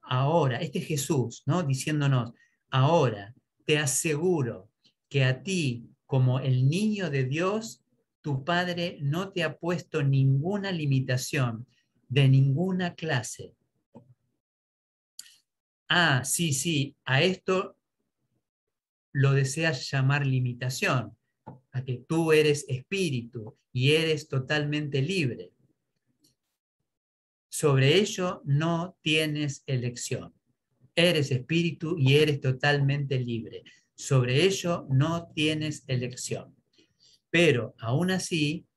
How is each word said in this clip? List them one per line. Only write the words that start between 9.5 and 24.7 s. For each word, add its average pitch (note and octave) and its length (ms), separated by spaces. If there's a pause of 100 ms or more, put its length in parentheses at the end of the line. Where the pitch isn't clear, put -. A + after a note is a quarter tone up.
puesto E3 460
ninguna C#3 720
limitación B2+ 920 (440)
de C3+ 180
ninguna E3+ 680
clase". - 600 (2250)
Ah, D3+ 380
sí, E3+ 260
sí, C#3 540
a C3 160
esto F#3 560 (1400)
lo C#3 180
deseas D3 580
llamar C#3 380
limitación, B2+ 880 (560)
a B2+ 120
que A#2+ 240
tú D#3+ 240
eres D3+ 360
espíritu C3 920 (140)
y C3 220
eres D#3 340
totalmente D3 720